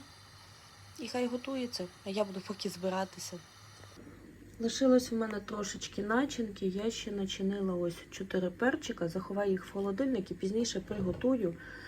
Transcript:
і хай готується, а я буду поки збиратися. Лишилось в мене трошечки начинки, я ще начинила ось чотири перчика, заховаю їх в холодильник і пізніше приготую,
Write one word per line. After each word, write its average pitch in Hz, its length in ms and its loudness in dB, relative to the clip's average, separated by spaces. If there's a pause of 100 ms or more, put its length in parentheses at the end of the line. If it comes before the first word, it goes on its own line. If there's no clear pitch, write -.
(1000)
і 240 80 -6
хай 247 200 2
готується, 247 600 -4 (180)
а 202 40 -4
я 202 140 2
буду 190 240 -2
поки 202 220 -4
збиратися. 185 680 -2 (1200)
Лишилось 247 500 6
в 226 40 0
мене 220 240 0
трошечки 202 640 -4
начинки, 226 640 2
я 202 260 2
ще - 200 -6
начинила 196 640 0
ось 175 220 2 (160)
чотири 190 380 0
перчика, 240 580 2
заховаю 196 440 0
їх 185 140 0
в - 60 -14
холодильник 196 600 0
і - 20 -4
пізніше 208 460 0
приготую, 196 760 2 (320)